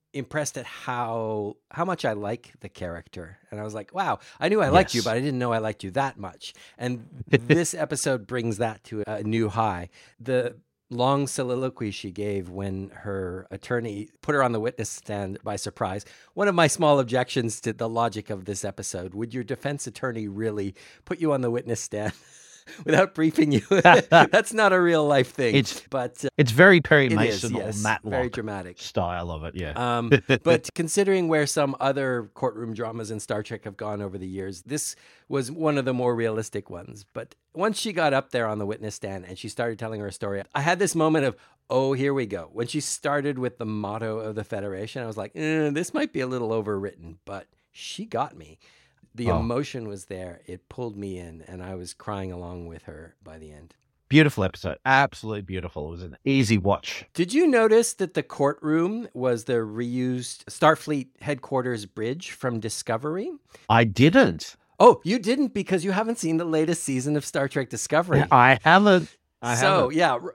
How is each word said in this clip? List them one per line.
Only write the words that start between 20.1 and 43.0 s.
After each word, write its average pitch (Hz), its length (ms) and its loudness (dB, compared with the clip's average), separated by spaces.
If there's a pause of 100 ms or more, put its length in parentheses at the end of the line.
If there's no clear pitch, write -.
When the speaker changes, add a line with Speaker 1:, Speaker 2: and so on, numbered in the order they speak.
Speaker 1:
really 101 460 -4 (300)
put - 160 -4
you 151 140 2
on 131 80 0
the 120 80 0
witness 117 300 -4
stand 104 380 -4
<laughs> - 640 -20
without 156 300 4
briefing 160 380 2
you? 117 140 4
<laughs> - 40 0
That's 170 800 6
not 214 200 4
a 185 80 6
real 165 260 4
life 139 260 2
thing. 120 240 0
Speaker 2:
It's, - 240 0 (100)
Speaker 1:
but, 123 340 -6
uh, 139 120 0
Speaker 2:
it's 127 160 4
very 175 280 10
Perry 143 260 4
Speaker 1:
it 120 60 0
is, 107 60 2
Speaker 2:
Mason 113 380 0
or 104 60 -4
Speaker 1:
yes. 104 200 -4
Speaker 2:
Matlock 107 300 -2
Speaker 1:
Very 127 180 -2
dramatic. 101 500 -10
Speaker 2:
style 87 500 -4
of 80 140 -8
it, 82 120 -10
yeah. 80 160 -6 (260)
Speaker 1:
Um, 117 120 -2 (180)
Speaker 2:
<laughs> 131 140 0
Speaker 1:
but - 320 2
considering 185 540 0
where 151 180 2
some 139 340 -2
other 131 540 -2
courtroom 113 400 -4
dramas 113 360 -8
in 107 100 -8
Star 107 220 -4
Trek 107 220 -10
have 101 120 -14
gone 104 260 -6
over 95 160 -8
the 92 80 -10
years, 95 360 -8
this 147 340 -8 (320)
was 135 220 -4
one 151 280 0
of 131 60 0
the 127 100 0
more 123 200 2
realistic 110 560 -4
ones. 101 420 -16
But 117 220 -12 (200)
once 202 240 -2
she 220 140 -6
got 160 200 2
up 135 180 0
there 117 160 0
on 107 120 -2
the 104 80 -4
witness 107 280 -6
stand 98 320 -10
and 92 120 -14
she 110 100 -10
started 117 300 -4
telling 110 220 -8
her 101 100 -8
story, 98 320 -6 (120)
I 147 60 -2
had 170 180 2
this 185 160 0
moment 156 300 2
of, 123 120 -2 (340)
"Oh, 135 240 2
here 139 200 0
we 131 120 -2
go." 87 260 -8
When 117 140 -4
she 151 140 -4
started 143 580 -2